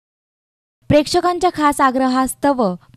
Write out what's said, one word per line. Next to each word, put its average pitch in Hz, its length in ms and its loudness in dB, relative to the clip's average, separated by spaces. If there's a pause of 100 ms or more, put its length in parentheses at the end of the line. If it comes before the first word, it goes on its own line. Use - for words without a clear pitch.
(880)
प्रेक्षकांच्या 349 640 0
खास 294 280 0
आग्रहास्तव 262 960 0 (220)